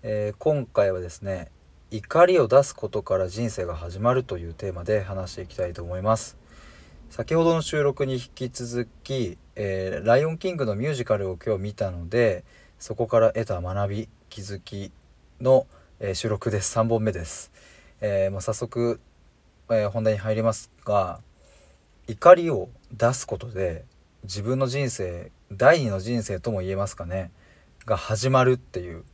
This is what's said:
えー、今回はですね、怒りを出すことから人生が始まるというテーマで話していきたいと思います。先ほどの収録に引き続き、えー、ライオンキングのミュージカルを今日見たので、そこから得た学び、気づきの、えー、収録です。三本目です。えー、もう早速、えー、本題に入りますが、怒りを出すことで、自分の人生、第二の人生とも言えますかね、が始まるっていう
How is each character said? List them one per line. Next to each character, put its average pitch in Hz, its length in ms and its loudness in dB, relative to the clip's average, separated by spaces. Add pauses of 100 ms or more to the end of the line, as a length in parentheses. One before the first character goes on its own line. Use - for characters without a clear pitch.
え 107 300 -2
ー、 - 40 -16
今 147 280 0
回 101 260 2
は 92 80 -4
で 87 80 -10
す - 140 -14
ね、 95 280 -8 (400)
怒 160 360 4
り 180 120 4
を 127 80 4
出 131 160 8
す - 100 -2
こ - 160 -8
と 104 140 -4
か 95 160 -2
ら 92 80 0
人 107 240 -4
生 92 140 -6
が 85 100 -8
始 85 240 -10
ま 120 160 2
る 131 80 2
と 95 160 -8
い 85 120 -10
う 82 40 -12
テ 98 160 -8
ー - 20 -10
マ 87 120 -12
で 104 180 0
話 95 300 -8
し - 20 -14
て 95 80 -12
い 90 60 -12
き - 80 -18
た 92 100 -4
い 87 60 -8
と 87 100 -12
思 87 140 -8
い 92 40 -6
ま 110 160 2
す。 - 200 -8 (760)
先 - 240 -6
ほ 165 80 4
ど 165 120 4
の 160 60 2
収 151 220 -2
録 139 240 0
に 131 80 -4
引 123 180 -8
き 127 180 -8
続 120 380 -6 (140)
き、 117 340 -4 (200)
え 95 440 -4
ー、 92 60 -4
ラ 120 120 8
イ 147 60 4
オ 160 60 -2
ン 165 80 -6
キ 185 140 -4
ン 170 40 -6
グ 139 80 -2
の 104 120 -2
ミ 120 100 -4
ュ 151 60 -2
ー - 20 -2
ジ 123 100 -6
カ 107 120 0
ル 98 120 -4
を 92 160 -6
今 110 120 0
日 92 60 -6
見 104 100 -6
た 101 180 -4
の 85 180 -10
で、 107 360 0 (340)
そ - 160 -10
こ 117 140 -4
か 120 100 2
ら 110 140 4
得 117 140 -4
た 92 140 -4
学 98 300 -4
び、 107 180 -6 (220)
気 104 120 -14
づ 98 180 -10
き 98 320 -12 (480)
の、 131 260 4 (320)
え 98 140 -4
ー、 - 20 -2
収 - 140 -4
録 104 240 -2
で 101 80 0
す。 - 100 0
三 113 160 2
本 113 160 2
目 110 80 0
で 87 140 -6
す。 - 260 -8 (500)
え 98 280 0
ー、 - 20 -2
も 95 80 -8
う 90 40 -6
早 110 100 -4
速、 120 480 -2 (680)
え 107 180 2
ー、 - 20 -2
本 110 140 -4
題 110 100 4
に 101 60 -4
入 107 160 -2
り 113 60 0
ま 113 100 2
す - 180 -8 (140)
が、 95 340 0 (880)
怒 165 300 10
り 170 140 -2
を 98 180 -2 (240)
出 117 200 2
す - 140 -4
こ - 120 -6
と 117 120 -12
で、 92 340 -4 (380)
自 101 180 -10
分 127 200 0
の 131 80 0
人 131 200 -2
生、 90 440 -6 (180)
第 139 300 6
二 120 100 0
の 95 80 -2
人 113 240 -2
生 98 160 -4
と 113 140 -4
も 95 80 -2
言 92 100 -4
え 95 60 -2
ま 98 100 -2
す - 80 -8
か 92 120 -10
ね、 90 260 -6 (540)
が 107 100 2
始 107 340 -2
ま 131 120 6
る 127 100 6
っ 127 40 2
て - 240 -10
い 87 140 -12
う 82 200 -16